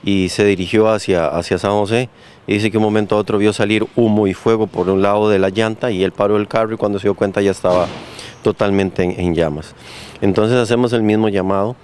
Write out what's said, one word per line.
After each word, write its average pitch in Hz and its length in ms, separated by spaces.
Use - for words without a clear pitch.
y 95 240
se 104 160
dirigió 104 460
hacia, 90 380
hacia 85 280
San 98 140
José. 104 400
Y 101 60
dice 104 180
que 107 60
un 110 80
momento 107 320
a - 20
otro 104 200
vio 104 160
salir 107 320
humo 107 300
y 95 80
fuego 113 320
por 92 240
un 95 100
lado 104 300
de 98 80
la 95 100
llanta 110 420
y 95 140
él 92 80
paró 104 240
el 104 100
carro 110 280
y - 20
cuando 104 220
se 98 60
dio 101 100
cuenta 101 260
ya 98 120
estaba 90 340
totalmente 98 600
en, 90 160
en 87 160
llamas. 78 400
Entonces 107 380
hacemos 120 340
el 113 100
mismo 107 280
llamado 98 540